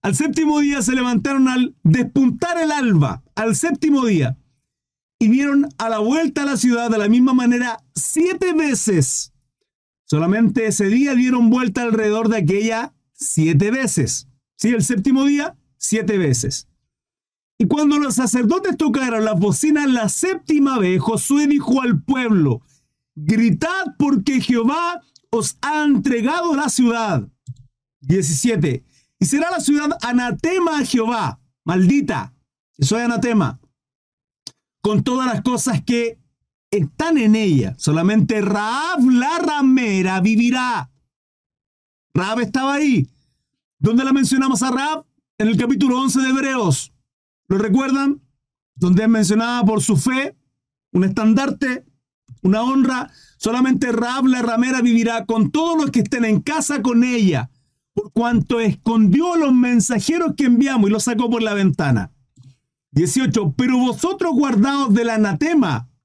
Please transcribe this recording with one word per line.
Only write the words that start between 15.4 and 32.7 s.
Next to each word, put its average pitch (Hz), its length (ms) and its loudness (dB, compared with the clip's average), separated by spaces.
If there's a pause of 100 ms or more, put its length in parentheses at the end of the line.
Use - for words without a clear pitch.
siete 208 400 -2
veces. 127 500 -4 (880)
Y 208 100 0
cuando 294 320 2
los 277 180 -2
sacerdotes 254 600 0
tocaron 247 480 -2
las 214 140 0
bocinas 294 500 0
la 240 220 0
séptima 302 680 0
vez, 185 220 0
Josué 277 460 -2
dijo 285 340 2
al 247 220 0
pueblo, 208 580 0 (540)
"Gritad 233 840 0
porque 277 460 0
Jehová 311 580 -2 (300)
os 220 320 -4
ha 302 220 -2
entregado 277 720 0
la 285 120 -2
ciudad." 226 580 0 (720)
Diecisiete. 156 840 -2 (340)
"Y 190 60 0
será 311 260 0
la 349 100 -4
ciudad 294 420 0
anatema 294 800 -2
a 240 40 -2
Jehová", 226 560 -2 (240)
maldita. 185 680 0 (420)